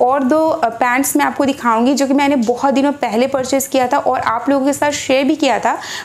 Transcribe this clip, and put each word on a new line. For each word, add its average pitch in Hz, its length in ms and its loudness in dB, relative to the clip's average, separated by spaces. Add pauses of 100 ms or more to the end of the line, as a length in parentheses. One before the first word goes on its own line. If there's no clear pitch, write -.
और 262 200 2
दो, 311 260 2
अ, 302 200 0
pants 247 480 -2
मैं 285 80 2
आपको 269 200 0
दिखाऊंगी 240 500 0
जो 262 120 0
कि 262 80 0
मैंने 285 220 2
बहुत 247 380 0
दिनों 277 180 2
पहले 240 340 0
purchase 269 420 -2
किया 262 180 2
था 262 120 0
और 254 220 -2
आप 226 280 -2
लोगों 277 180 2
के 285 60 2
साथ 294 180 -2
share 277 340 0
भी 294 120 2
किया 254 220 0
था, 240 200 -2 (260)